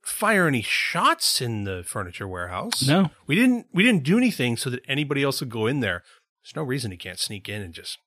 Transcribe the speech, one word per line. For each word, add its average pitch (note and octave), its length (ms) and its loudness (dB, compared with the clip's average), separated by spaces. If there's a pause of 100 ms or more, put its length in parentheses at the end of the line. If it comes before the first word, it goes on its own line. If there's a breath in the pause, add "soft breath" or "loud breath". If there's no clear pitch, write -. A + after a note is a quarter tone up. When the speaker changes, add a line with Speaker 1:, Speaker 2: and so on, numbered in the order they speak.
Speaker 1:
fire G#3 420 2
any C3 160 2
shots - 760 0
in A2+ 240 -2
the F#2+ 200 -4
furniture G2 440 -8
warehouse. F#2 580 -4
Speaker 2:
No. E3 240 4 (160 soft breath)
Speaker 1:
We C#3 80 0
didn't, B3 380 2
we F3+ 100 4
didn't G#3 220 4
do E3 120 4
anything D#3 400 2
so C3 140 -6
that B2 160 -8
anybody C#3 380 0
else C3+ 160 0
would C3+ 100 -6
go A2 160 0
in C3+ 140 2
there. F#2 240 -2 (400 soft breath)
There's - 100 -20
no D3+ 80 -6
reason B2+ 300 -4
he F2 40 -12
can't F2+ 220 -12
sneak - 300 -8
in G#2 120 -6
and F2 140 -10
just - 320 -12